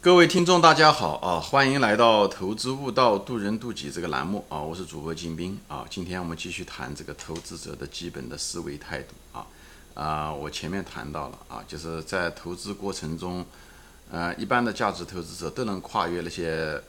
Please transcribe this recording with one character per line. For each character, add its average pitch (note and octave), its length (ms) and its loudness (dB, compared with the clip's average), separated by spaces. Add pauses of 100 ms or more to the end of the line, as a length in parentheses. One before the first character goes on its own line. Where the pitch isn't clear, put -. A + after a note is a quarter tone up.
各 F3+ 80 10
位 E3+ 100 12
听 F3 200 4
众 F3 160 6
大 D#3+ 120 10
家 D#3 160 10
好 E2 280 2
啊， F2 200 0
欢 C3+ 320 4
迎 C#3 120 2
来 G#2+ 120 6
到 A2 360 8
投 G2 260 -4
资 A#2+ 160 -4
悟 C3+ 180 -6
道， A2 300 4
渡 A#2+ 180 -6
人 G#2 220 -2
渡 A#2+ 140 -8
己 C#2+ 180 -8
这 F2 80 -8
个 E2+ 80 -4
栏 C#2 180 -2
目 G2 220 -4
啊， D#2 140 -6
我 D#2+ 120 -6
是 F2+ 120 -10
主 D#2+ 160 -14
播 D#2+ 120 -6
金 E2 220 -8
兵 F#2 320 -8
啊。 C2+ 220 -10
今 F2+ 160 -8
天 F2+ 120 -8
我 F2+ 80 -6
们 E2 120 -6
继 G#2 120 -10
续 F2 140 -10
谈 C#2 320 -12
这 - 80 -16
个 C#2+ 120 -12
投 - 200 -12
资 E2 220 -12
者 D2+ 180 -12
的 C#2+ 100 -12
基 E2+ 240 -12
本 B1+ 200 -12
的 C#2+ 80 -14
思 - 240 -8
维 D2 160 -10
态 C#2+ 240 -10
度 - 120 -18 (200)
啊。 - 120 -12 (500)
啊， D2+ 380 -4
我 D2 160 -8
前 D#2 220 -8
面 F#2+ 100 -4
谈 C2+ 300 -12
到 D2+ 160 -8
了 - 100 -16 (120)
啊， G#1+ 180 -12
就 D#2+ 100 -14
是 D#2+ 260 -8
在 F2 260 -2
投 F2 260 -10
资 G2+ 180 -10
过 F#2+ 200 -6
程 D#2+ 240 -6
中， F2+ 280 -6 (640)
呃， F2 260 -4
一 G#2+ 100 -6
般 B2 180 2
的 A2+ 80 0
价 G#2+ 180 0
值 F2 140 -6
投 F2+ 180 -10
资 F2+ 140 -12
者 E2+ 140 -8
都 B2+ 160 -4
能 F#2+ 160 -4
跨 G#2 260 -2
越 F2 140 -4
那 E2 80 -6
些 D#2+ 600 -4